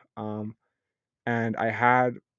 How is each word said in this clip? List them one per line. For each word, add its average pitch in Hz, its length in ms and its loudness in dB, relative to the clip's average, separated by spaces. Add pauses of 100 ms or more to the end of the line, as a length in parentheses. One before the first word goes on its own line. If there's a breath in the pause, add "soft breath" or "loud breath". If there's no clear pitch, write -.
(160)
um, 107 400 -8 (720)
and 113 300 -2
I 113 140 0
had, 123 480 2 (200)